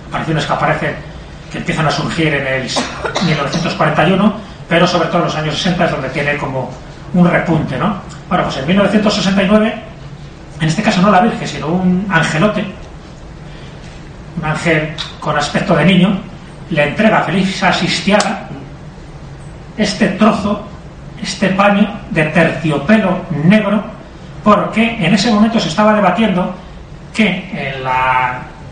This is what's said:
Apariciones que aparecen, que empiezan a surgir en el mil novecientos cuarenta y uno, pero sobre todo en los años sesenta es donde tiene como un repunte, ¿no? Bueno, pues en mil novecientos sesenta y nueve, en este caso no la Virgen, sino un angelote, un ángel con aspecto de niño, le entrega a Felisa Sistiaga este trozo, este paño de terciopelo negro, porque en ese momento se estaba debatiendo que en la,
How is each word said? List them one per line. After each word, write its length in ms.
Apariciones 380
que 60
aparecen, 420
que 80
empiezan 280
a 40
surgir 420
en 140
el 160
mil 120
novecientos 380
cuarenta 340
y 40
uno, 220
pero 180
sobre 220
todo 100
en 60
los 120
años 200
sesenta 300
es 40
donde 200
tiene 260
como 340
un 140
repunte, 500
¿no? 180
Bueno, 160
pues 140
en 80
mil 100
novecientos 380
sesenta 280
y 60
nueve, 260
en 80
este 140
caso 200
no 80
la 100
Virgen, 280
sino 200
un 420
angelote, 540
un 60
ángel 500
con 180
aspecto 380
de 100
niño, 360
le 180
entrega 300
a 40
Felisa 500
Sistiaga 680
este 340
trozo, 560
este 280
paño 400
de 160
terciopelo 960
negro, 520
porque 600
en 100
ese 180
momento 260
se 100
estaba 260
debatiendo 600
que 400
en 300
la, 600